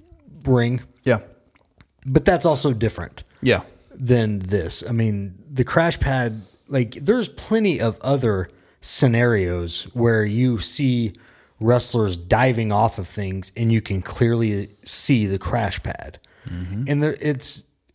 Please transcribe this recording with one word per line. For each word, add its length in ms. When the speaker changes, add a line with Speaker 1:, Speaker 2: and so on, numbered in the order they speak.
Speaker 1:
ring. 360
Speaker 2:
Yeah. 140
Speaker 1:
But 200
that's 220
also 260
different 500
Speaker 2:
Yeah. 180
Speaker 1:
than 460
this. 480
I 40
mean, 420
the 80
crash 340
pad, 440
like, 280
there's 340
plenty 500
of 220
other 480
scenarios 760
where 300
you 340
see 560
wrestlers 560
diving 560
off 260
of 100
things 480
and 160
you 80
can 220
clearly 680
see 420
the 120
crash 440
pad. 360
Speaker 2:
Mm-hmm. 420
Speaker 1:
And 140
there, 180
it's, 440